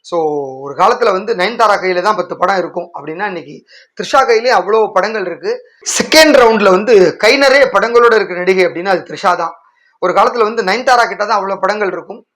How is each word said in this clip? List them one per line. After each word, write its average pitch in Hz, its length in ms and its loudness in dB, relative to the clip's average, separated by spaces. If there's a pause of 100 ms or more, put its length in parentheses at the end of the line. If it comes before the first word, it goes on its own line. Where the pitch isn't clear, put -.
So, 170 200 -6 (400)
ஒரு 139 140 -12
காலத்துல 226 380 2
வந்து 202 220 -4
நயன்தாரா 208 420 0
கையில 185 260 -4
தான் 202 140 0
பத்து 175 200 -8
படம் 185 220 -2
இருக்கும் 170 360 -8
அப்படின்னா, 160 320 -10
இன்னைக்கு 147 380 -12 (380)
த்ரிஷா 269 240 0
கையிலேயே 240 280 2
அவ்வளோ 208 380 0
படங்கள் 202 340 -4
இருக்கு. 175 340 -8 (420)
செகண்ட் 311 340 4
ரவுண்ட்ல 226 340 4
வந்து 196 460 4
கை 233 200 2
நிறைய 277 360 4
படங்களோட 233 420 2
இருக்கிற 180 240 -2
நடிகை 185 280 2
அப்படின்னா, 170 200 -6
அது 180 240 0
த்ரிஷா 175 260 -2
தான். 170 160 -6 (460)
ஒரு 190 140 -2
காலத்துல 233 300 2
வந்து 220 200 -2
நயன்தாரா 240 460 2
கிட்ட - 180 -6
தான் 208 180 -2
அவ்வளோ 190 160 -6
படங்கள் 202 280 -2
இருக்கும். 190 480 -12